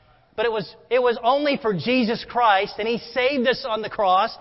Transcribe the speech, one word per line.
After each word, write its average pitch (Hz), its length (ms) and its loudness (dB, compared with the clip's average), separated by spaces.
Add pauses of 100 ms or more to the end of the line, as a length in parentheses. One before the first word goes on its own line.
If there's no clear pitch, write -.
(360)
But 220 100 0
it 233 60 0
was, 214 240 -6 (140)
it 254 120 2
was 247 220 0
only 277 380 0
for 220 120 0
Jesus 226 560 0
Christ, 208 480 2
and 214 100 -4
He 233 120 -2
saved 262 480 0
us 247 200 -2
on 220 140 -4
the 208 80 -8
cross. 196 520 0